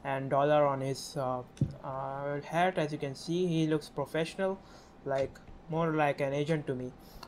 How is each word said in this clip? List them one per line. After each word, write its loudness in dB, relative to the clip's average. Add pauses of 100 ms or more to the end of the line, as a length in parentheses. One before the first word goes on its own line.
and -2
dollar 6
on 2
his, -4
uh, -2 (420)
uh, -4
hat. 2
As 0
you -4
can -4
see, 0
he 2
looks 0
professional, -2 (480)
like, -2 (300)
more 2
like 2
an 0
agent 0
to -2
me. -6 (360)